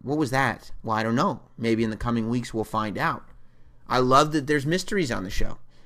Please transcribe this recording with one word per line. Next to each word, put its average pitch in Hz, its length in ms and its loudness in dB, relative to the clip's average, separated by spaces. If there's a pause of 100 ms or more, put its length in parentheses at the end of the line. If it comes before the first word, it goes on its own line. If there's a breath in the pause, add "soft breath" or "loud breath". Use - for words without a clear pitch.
what 139 160 -2
was 143 120 0
that?" 131 400 -2 (120)
Well, 110 140 -2
I 110 60 0
don't 113 140 0
know. 151 240 0 (180)
Maybe 113 240 2
in 110 80 0
the 107 60 -6
coming 117 320 -2
weeks 120 260 -4
we'll 110 100 -2
find 107 320 -4
out. 147 320 -4 (600)
I 120 100 2
love 135 340 6
that 147 140 -2
there's 147 200 0
mysteries 180 440 -2
on 95 140 -4
the 95 60 -8
show. 92 280 2 (280 soft breath)